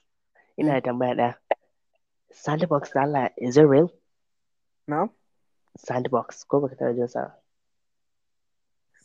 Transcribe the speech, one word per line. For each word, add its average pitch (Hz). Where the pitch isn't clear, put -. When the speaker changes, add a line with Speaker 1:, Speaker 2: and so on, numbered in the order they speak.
Speaker 1:
ina 151
Speaker 2:
Hmm. 131
Speaker 1:
da 127
tambaya 123
ɗaya. 120
Sandbox, 156
Allah, 139
is 123
it 151
real? 151
Speaker 2:
Now? 160
Speaker 1:
Sandbox, 123
ko 143
baka 131
taɓa 120
jin 120
sa? 123